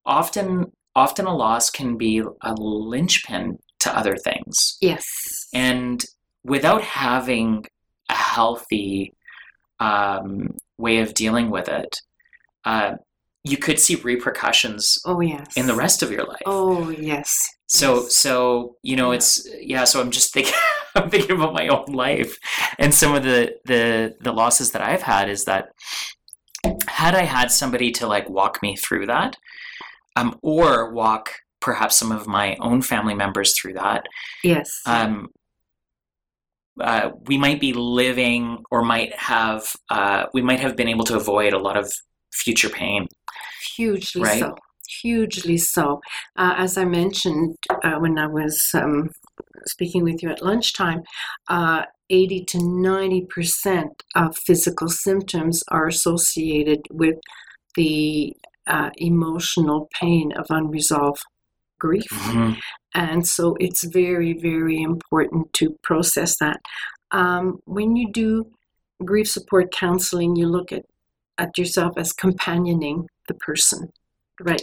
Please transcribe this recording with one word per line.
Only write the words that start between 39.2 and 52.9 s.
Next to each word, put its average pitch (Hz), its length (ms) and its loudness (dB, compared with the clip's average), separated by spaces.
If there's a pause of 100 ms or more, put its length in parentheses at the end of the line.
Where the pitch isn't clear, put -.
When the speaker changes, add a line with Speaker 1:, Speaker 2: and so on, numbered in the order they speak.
Speaker 1:
uh, 101 420 2
we 127 100 0
might 127 180 2
have 131 160 -2
been 117 120 0
able 113 160 0
to 113 120 0
avoid 104 360 2
a 95 60 0
lot 98 180 -2
of 101 160 -2 (400)
future 110 360 0
pain. 98 400 -4 (680)
Speaker 2:
Hugely 202 460 -2
Speaker 1:
Right? - 180 0
Speaker 2:
so. - 140 -4 (480)
Hugely 202 560 0
so. 147 420 0 (360)
Uh, 180 200 2
as 185 220 0
I 190 60 2
mentioned, 170 720 0 (280)
uh, 160 140 2
when 160 200 2
I 151 80 0
was, 151 480 -2
um, 151 360 0 (560)
speaking 175 360 -2
with 165 200 0
you 170 80 -4
at - 120 -6
lunchtime, 185 600 0 (460)
uh, 165 340 2 (280)
eighty 185 360 4
to - 120 -4
ninety 185 720 0